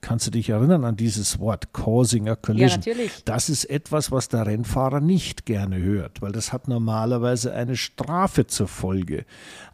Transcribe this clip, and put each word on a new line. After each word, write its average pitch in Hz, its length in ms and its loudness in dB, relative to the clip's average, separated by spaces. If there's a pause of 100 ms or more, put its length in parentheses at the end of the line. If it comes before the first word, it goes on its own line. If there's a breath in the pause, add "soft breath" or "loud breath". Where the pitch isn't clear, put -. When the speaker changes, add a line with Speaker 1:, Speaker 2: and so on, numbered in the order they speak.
Speaker 1:
kannst - 280 -2
du - 20 -4
dich 110 180 0
erinnern 127 380 4
an 110 100 0
dieses 107 420 0
Wort, - 360 -4
causing 110 560 2
a 117 40 0
collision? 117 360 4
Speaker 2:
Ja, 117 60 2
natürlich. 226 500 -4
Speaker 1:
Das 123 240 -2
ist 139 160 0
etwas, 147 460 -2
was 131 180 0
der 113 160 0
Rennfahrer 131 540 0
nicht 170 440 2
gerne 98 320 0
hört, 92 460 -2
weil 101 100 -6
das 110 220 -4
hat 127 140 -6
normalerweise 117 840 0
eine 120 240 -4
Strafe 160 720 0
zur - 200 -2
Folge, 95 600 -4 (480 loud breath)